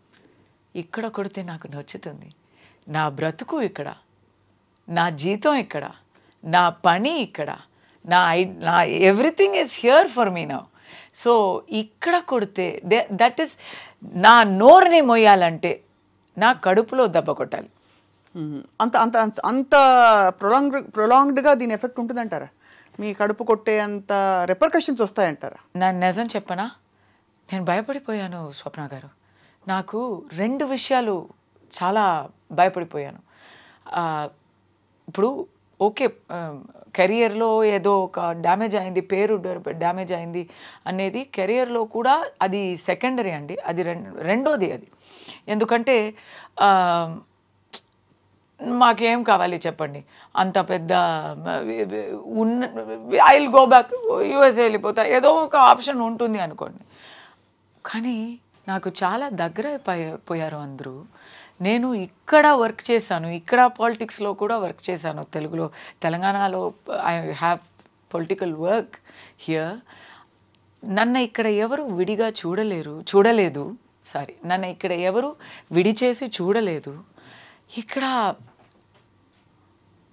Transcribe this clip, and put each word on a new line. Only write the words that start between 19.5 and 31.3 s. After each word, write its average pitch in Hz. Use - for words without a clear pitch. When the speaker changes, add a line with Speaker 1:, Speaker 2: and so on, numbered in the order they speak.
Speaker 2:
prolonged, 269
ప్రొలాంగ్డ్‌గా 269
దీని 233
ఎఫెక్ట్ 247
ఉంటుందంటారా? 226
మీ 208
కడుపు 208
కొట్టే 214
అంత 208
రిపర్కషన్స్ 294
వస్తాయంటారా? 190
Speaker 1:
నా 185
నిజం 180
చెప్పనా, 208
నేను 190
భయపడిపోయాను 190
స్వప్న -
గారు. 139
నాకు 190
రెండు 247
విషయాలు 247